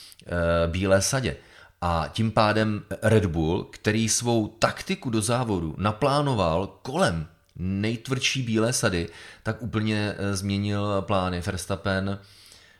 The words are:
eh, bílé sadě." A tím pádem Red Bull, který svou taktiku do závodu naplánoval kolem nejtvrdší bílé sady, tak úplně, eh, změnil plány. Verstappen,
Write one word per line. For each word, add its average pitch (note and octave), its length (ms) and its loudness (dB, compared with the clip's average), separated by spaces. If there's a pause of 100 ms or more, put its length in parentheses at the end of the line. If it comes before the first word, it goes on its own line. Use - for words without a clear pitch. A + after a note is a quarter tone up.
(260)
eh, E2+ 420 2
bílé F#2+ 340 4
sadě." A#2 340 0 (460)
A E2+ 320 0
tím A2 180 0
pádem G#2+ 500 2 (200)
Red G#2+ 240 6
Bull, E2 380 2
který A2 460 -2
svou A#2 380 2
taktiku - 640 -4
do A2 120 2
závodu G#2 560 0
naplánoval G#2+ 880 0 (140)
kolem C3 460 0 (280)
nejtvrdší A2+ 880 -2
bílé A2+ 300 2
sady, F2+ 360 0 (340)
tak F#2 180 -4
úplně, G#2+ 560 -2
eh, G2+ 180 -2
změnil G2+ 680 0
plány. F#2 400 0
Verstappen, G2 760 -4 (600)